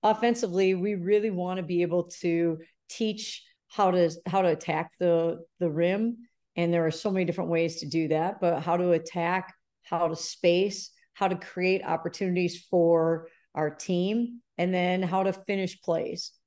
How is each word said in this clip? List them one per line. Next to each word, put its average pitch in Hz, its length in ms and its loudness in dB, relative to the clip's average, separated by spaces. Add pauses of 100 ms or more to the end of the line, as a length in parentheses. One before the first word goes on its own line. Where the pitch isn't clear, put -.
Offensively, 214 720 2
we 196 220 -2
really 208 340 2
wanna 180 320 -4
be 175 180 0
able 175 240 0 (160)
to 170 380 0 (320)
teach 214 520 -6 (260)
how 196 240 2
to, 175 180 4 (160)
how 190 160 2
to 180 60 4
attack 165 520 -2
the, 170 420 0 (160)
the 175 120 0
rim. 196 480 0 (360)
And 170 180 0
there 170 120 2
are 160 60 2
so 160 200 -4
many 190 140 0
different 175 240 -4
ways 165 320 0
to 156 60 -8
do 160 220 0
that, 160 340 0
but 170 180 2
how 170 160 0
to 175 160 2
attack, 170 640 -2 (280)
how 170 260 -2
to 160 80 -4
space, 180 760 0 (220)
how 196 160 0
to 180 80 -2
create 180 480 -2
opportunities 175 880 -2
for 165 580 4 (260)
our 151 160 0
team, 208 680 -2 (180)
and 180 160 0
then 180 260 2
how 190 220 0
to 190 100 0
finish 190 480 -4
plays - 520 -4 (140)